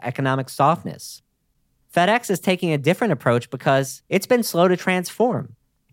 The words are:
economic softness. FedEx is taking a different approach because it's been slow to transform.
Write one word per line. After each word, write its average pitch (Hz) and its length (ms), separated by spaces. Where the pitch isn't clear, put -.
economic 131 460
softness. - 720
FedEx 202 380
is 185 120
taking 180 320
a 147 40
different 175 360
approach 120 360
because 135 600
it's 196 180
been 240 160
slow 175 240
to 180 100
transform. 180 800